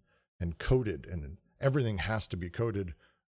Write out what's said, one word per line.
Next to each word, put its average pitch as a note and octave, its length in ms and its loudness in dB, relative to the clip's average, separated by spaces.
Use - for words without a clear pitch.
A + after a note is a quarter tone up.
and E2+ 180 -2
coded G#2+ 520 2
and D#2 280 -6
everything C3 380 2
has G2+ 280 0
to G2+ 100 -4
be F2 140 -6
coded. G2+ 440 -2